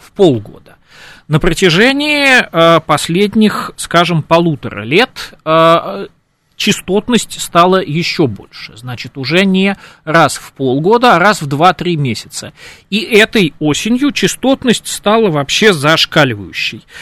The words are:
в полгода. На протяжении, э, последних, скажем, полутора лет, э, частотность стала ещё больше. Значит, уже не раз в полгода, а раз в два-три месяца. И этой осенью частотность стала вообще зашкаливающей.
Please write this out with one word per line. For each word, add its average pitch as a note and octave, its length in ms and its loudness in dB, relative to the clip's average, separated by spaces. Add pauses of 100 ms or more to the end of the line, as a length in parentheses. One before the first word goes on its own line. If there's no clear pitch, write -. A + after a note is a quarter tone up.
в - 100 -20
полгода. C3+ 640 0 (540)
На D3+ 100 0
протяжении, C4 1120 2
э, E3 300 4
последних, G3+ 960 0
скажем, E3+ 480 -2
полутора D#3+ 580 -2
лет, D#3+ 520 -2 (100)
э, E3 640 2 (500)
частотность - 840 -2
стала F#3 420 2
ещё D#3+ 440 -2
больше. - 500 -12
Значит, B2 420 -14
уже D3+ 260 0
не F#3+ 320 0 (280)
раз D#3 320 2
в - 160 -18
полгода, F3 640 2
а - 20 2
раз F#3+ 240 2
в D3+ 40 -6
два-три E3 500 0
месяца. - 560 -6 (380)
И G3+ 100 -2
этой G#3+ 580 0
осенью A#3 540 -2
частотность - 760 -2
стала G#3+ 420 0
вообще D3+ 420 2
зашкаливающей. C3+ 1160 -2 (160)